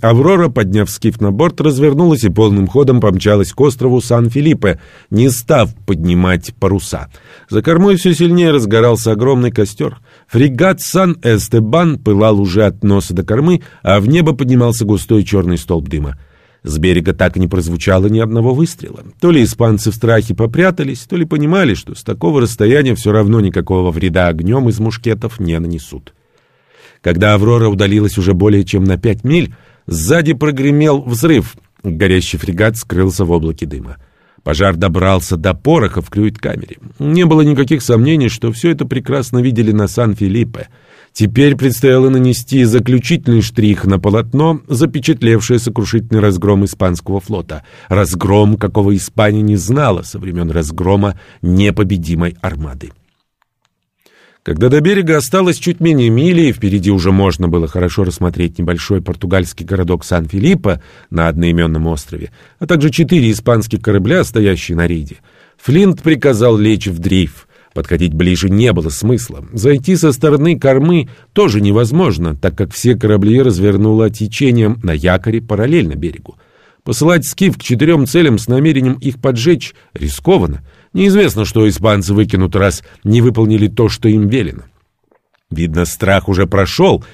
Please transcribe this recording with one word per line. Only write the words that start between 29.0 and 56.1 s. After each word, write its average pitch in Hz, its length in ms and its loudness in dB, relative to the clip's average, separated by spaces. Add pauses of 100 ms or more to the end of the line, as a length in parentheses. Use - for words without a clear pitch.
миль, 151 300 0 (320)
сзади 143 460 0
прогремел 143 680 0
взрыв. 123 560 0 (280)
Горящий 90 540 0
фрегат 107 380 -2
скрылся 95 480 -2
в 85 60 -2
облаке 80 360 -2
дыма. 64 320 -14 (440)
Пожар 85 340 0
добрался 92 600 0
до 90 180 -2
пороха 123 460 0
в - 100 -10
крюит-камере. - 680 -6 (200)
Не 156 260 2
было 156 180 4
никаких 143 400 0
сомнений, 123 460 2
что 117 220 -4
всё 170 200 -2
это 151 140 -4
прекрасно 127 540 -4
видели 120 340 0
на 104 140 2
Сан-Филиппе. 110 840 -2 (440)
Теперь 127 440 2
предстояло 131 520 2
нанести 127 560 0
заключительный 120 800 2
штрих 107 420 0
на 98 140 2
полотно, 117 680 0
запечатлевшее 117 920 0
сокрушительный 110 640 -2
разгром 101 440 2
испанского 95 560 -4
флота. 85 420 -10 (260)
Разгром, 98 680 2
какого 101 400 0
Испания 107 460 -2
не 104 140 2
знала 101 460 -2
со - 160 -16
времён 87 320 -6
разгрома 87 680 0 (240)
непобедимой 90 960 0
армады. 73 500 -10 (1500)
Когда 85 260 0
до 147 100 4
берега 165 380 2
осталось 180 400 0
чуть 175 200 -4
менее 151 300 2
мили, 165 380 2